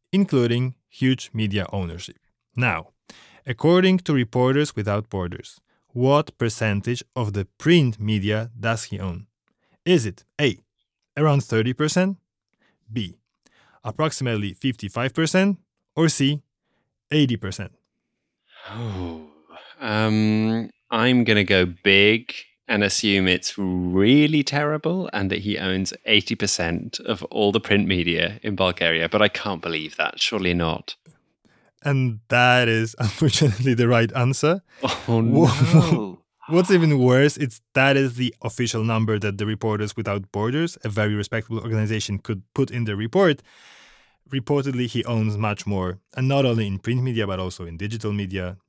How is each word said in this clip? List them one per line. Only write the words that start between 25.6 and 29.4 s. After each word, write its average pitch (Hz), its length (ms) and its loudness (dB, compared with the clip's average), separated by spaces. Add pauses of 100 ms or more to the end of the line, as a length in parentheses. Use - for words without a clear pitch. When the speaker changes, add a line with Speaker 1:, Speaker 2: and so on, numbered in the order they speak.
Speaker 2:
eighty 107 300 2
percent 87 640 -4
of 107 240 -6
all 101 280 0
the 107 80 0
print 101 280 2
media 87 560 -2
in 107 120 -6
Bulgaria, 85 540 0
but 107 120 2
I 104 80 6
can't 92 340 -6